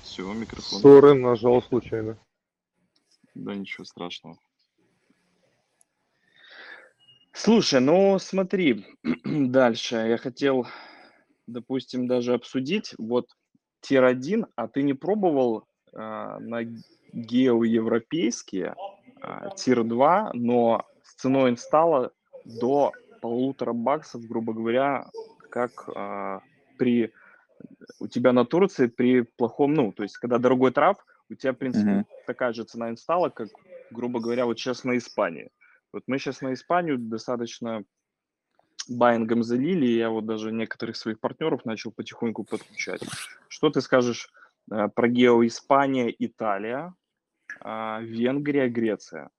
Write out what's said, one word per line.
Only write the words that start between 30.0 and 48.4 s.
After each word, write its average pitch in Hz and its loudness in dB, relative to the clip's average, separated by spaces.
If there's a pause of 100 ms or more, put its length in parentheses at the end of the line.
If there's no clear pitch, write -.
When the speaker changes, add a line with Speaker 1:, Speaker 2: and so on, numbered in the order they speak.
Speaker 1:
есть, - -10
когда 120 -2
дорогой 127 4
траф, 170 2 (320)
у 110 -14
тебя, 131 -4
в 127 -10
принципе, 117 0
Speaker 3:
Мгм. 101 0 (200)
Speaker 1:
такая 123 -4
же 113 -8
цена 117 -10
инсталла, 160 -2
как, 113 -12 (420)
грубо 123 -6
говоря, 120 -2
вот 117 -2
щас 123 -6
на 123 0
Испании. 87 -6 (420)
Вот 101 -12
мы 131 -4
щас 139 -8
на 131 -6
Испанию 165 -2
достаточно 113 -8 (1080)
баингом 117 2
залили, 131 0
и 117 2
я 113 0
вот 110 -4
даже 110 -6
некоторых 110 -8
своих 110 -8
партнеров 151 -6
начал 110 -10
потихоньку 110 -10
подключать. - -10 (400)
Что - -2
ты 139 0
скажешь, 123 0 (420)
э, 104 -2
про 120 0
гео 120 6
Испания, 135 0
Италия, 117 -6 (640)
а, 110 -8
Венгрия, 131 -2